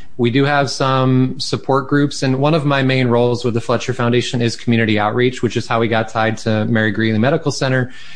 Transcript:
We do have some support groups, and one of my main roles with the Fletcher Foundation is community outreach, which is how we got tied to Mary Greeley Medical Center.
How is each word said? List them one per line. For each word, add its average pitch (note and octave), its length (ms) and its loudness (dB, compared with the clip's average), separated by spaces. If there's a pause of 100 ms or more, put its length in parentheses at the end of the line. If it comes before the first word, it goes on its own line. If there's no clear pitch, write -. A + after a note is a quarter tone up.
(160)
We A#2+ 140 2
do C#3 160 2
have C#3+ 240 2
some C3 720 2
support C3+ 500 -2
groups, C#3+ 320 0
and C3 180 0
one D3 140 2
of D3 120 0
my C#3 180 2
main C3 240 2
roles A#2+ 360 2
with A#2 120 0
the A#2 60 0
Fletcher A#2+ 320 -2
Foundation A#2+ 480 0
is A#2 140 0
community A2+ 440 2
outreach, B2 420 0
which - 160 0
is A2 100 -6
how A#2 120 0
we A#2 80 0
got A2+ 200 0
tied A2 320 -2
to A2 260 0
Mary A2 260 0
Greeley A2 260 0
Medical C#3+ 340 0
Center. C3 400 -2 (240)